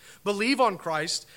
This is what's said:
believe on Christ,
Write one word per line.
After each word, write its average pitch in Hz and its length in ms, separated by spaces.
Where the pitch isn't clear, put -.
believe 214 360
on 214 160
Christ, 160 480